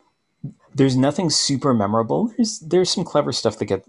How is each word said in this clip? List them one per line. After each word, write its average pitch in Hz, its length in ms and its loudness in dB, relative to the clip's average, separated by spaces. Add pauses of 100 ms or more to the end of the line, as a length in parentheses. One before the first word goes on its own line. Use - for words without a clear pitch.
(760)
there's 135 220 4
nothing 147 320 2
super 135 440 0
memorable. 113 640 0
There's, 220 240 -2
there's 170 300 0
some 170 160 -2
clever 143 260 0
stuff - 280 -2
that 110 60 -2
get, 98 240 -4